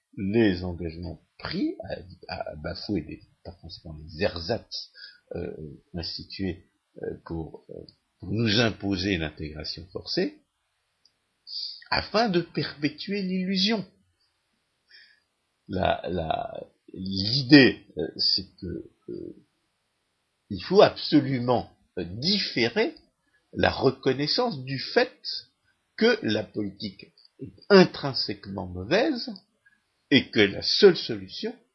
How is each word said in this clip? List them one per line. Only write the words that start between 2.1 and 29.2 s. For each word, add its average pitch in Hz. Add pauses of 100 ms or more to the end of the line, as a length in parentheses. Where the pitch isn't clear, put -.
à, -
à 80
bafouer 82
des, 76 (220)
par -
conséquent 85
des 78
ersatz, 92 (440)
euh, 85 (380)
institués, 87 (340)
euh, - (100)
pour, 80
euh, - (460)
pour 92
nous 110
imposer 98
l'intégration 78
forcée, - (1500)
afin 220
de 170
perpétuer 151
l'illusion. 190 (1800)
La, 87
la, 80 (260)
l'idée, 110 (120)
euh, 78 (100)
c'est - (140)
que, - (200)
euh, 50 (1120)
il 92
faut 202
absolument, 127 (260)
euh, 92
différer 147 (600)
la 92
reconnaissance 135
du 131
fait - (840)
que 226
la 107
politique 101 (340)
est - (160)
intrinsèquement 127
mauvaise 190 (800)